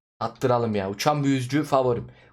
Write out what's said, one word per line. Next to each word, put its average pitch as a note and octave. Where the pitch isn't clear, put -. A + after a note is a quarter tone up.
attıralım A#2
ya. F#2+
Uçan D3
büyücü C3+
favorim. C3